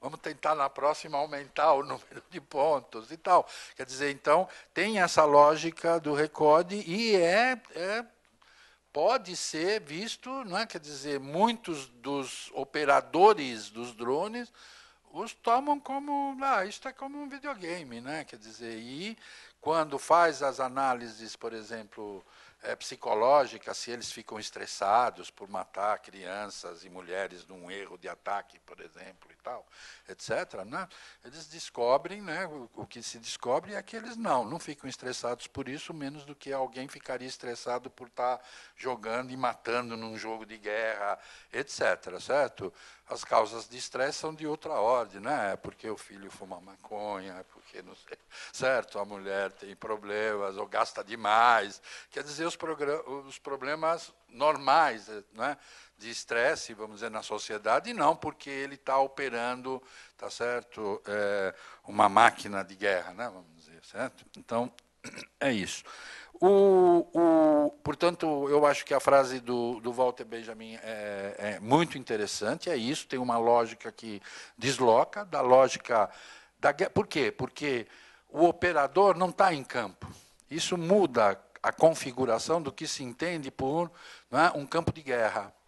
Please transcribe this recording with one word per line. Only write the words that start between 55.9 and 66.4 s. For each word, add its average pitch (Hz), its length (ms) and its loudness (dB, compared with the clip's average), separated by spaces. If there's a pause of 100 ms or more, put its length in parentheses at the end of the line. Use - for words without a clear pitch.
De 107 100 -16
estresse, 117 640 -2
vamos 107 240 -12
dizer, 113 140 -8
na 110 120 -8
sociedade, 110 720 -2
não 165 220 2
porque - 340 -10
ele 139 280 -8
tá 135 220 -2
operando, 127 840 -2 (340)
tá 104 140 -12
certo? 113 760 -6
É, 101 480 -2 (320)
uma 104 240 4
máquina 104 540 4
de 95 140 -14
guerra, 92 360 0
né? 117 160 -10
Vamos 90 280 -18
dizer, 80 280 -20
certo? 120 400 -10 (120)
Então, 123 360 -4 (300)
<clears throat> - 380 -16
é 135 120 2
isso. 92 300 -4 (600)